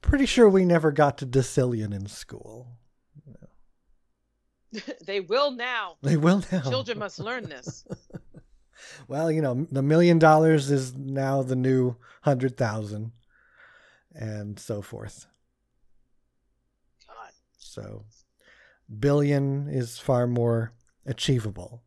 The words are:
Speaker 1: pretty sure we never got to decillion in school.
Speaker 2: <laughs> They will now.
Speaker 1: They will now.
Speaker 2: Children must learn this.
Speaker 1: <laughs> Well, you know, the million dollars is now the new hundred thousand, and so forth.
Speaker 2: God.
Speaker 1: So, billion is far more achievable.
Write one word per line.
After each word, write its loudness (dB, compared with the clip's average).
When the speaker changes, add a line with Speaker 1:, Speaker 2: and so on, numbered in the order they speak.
Speaker 1:
pretty 2
sure 6
we 4
never 4
got 2
to -8
decillion 0
in -8
school. -18
Speaker 2:
<laughs> -20
They -6
will -2
now. -10
Speaker 1:
They 0
will 2
now. -4
Speaker 2:
Children -6
must -10
learn -10
this. -16
Speaker 1:
<laughs> -12
Well, -2
you 0
know, -2
the -2
million 6
dollars 6
is -2
now -4
the -2
new 2
hundred 0
thousand, -6
and -10
so -10
forth. -16
Speaker 2:
God. -20
Speaker 1:
So, -18
billion 0
is -6
far 0
more 0
achievable. -4